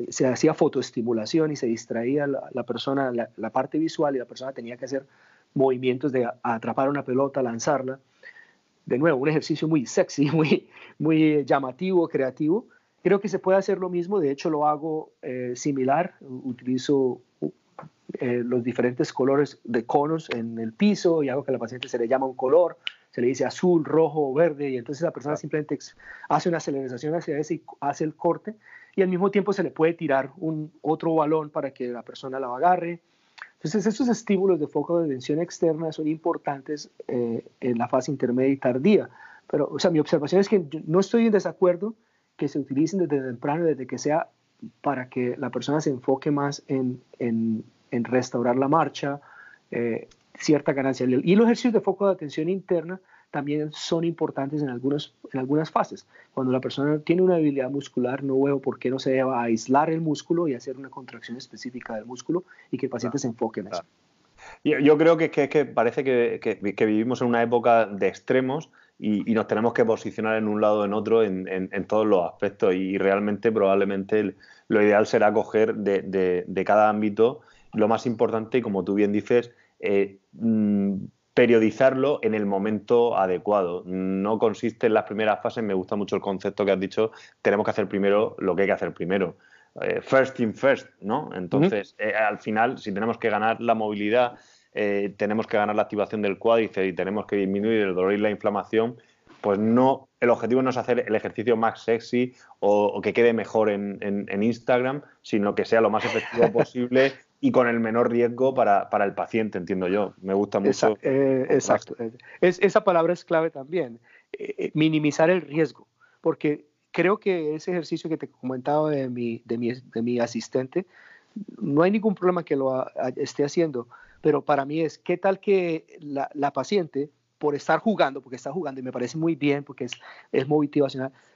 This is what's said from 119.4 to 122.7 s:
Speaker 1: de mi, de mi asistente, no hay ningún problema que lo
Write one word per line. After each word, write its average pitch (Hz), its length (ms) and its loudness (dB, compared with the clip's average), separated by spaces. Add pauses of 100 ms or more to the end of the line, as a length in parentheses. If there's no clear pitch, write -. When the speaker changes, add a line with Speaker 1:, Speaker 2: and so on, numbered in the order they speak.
Speaker 1:
de 117 120 -4
mi, 120 140 -2
de 123 300 -8
mi 120 180 0
asistente, 127 680 -2 (760)
no 156 220 2
hay 190 80 4
ningún 214 240 0
problema 180 280 0
que 151 120 -2
lo 135 180 0